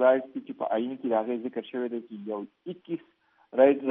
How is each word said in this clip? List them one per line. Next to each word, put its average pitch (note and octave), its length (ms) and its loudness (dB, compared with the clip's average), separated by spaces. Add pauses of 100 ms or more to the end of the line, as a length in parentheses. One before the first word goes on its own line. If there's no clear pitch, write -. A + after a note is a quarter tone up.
رایټ C3 220 6 (100)
دي - 120 -6
چې - 140 -14
په - 40 -2 (120)
آیین B2 220 -2
کې B2+ 140 -4
د - 80 2
هغې A#2+ 160 -4 (100)
ذکر A#2 240 -6
شوی B2 240 -4
دی A#2 100 -6
چې A#2 100 -16 (160)
یو G#2 100 -4 (320)
اکیس - 280 -10 (580)
رایټ، C#3 200 8 (120)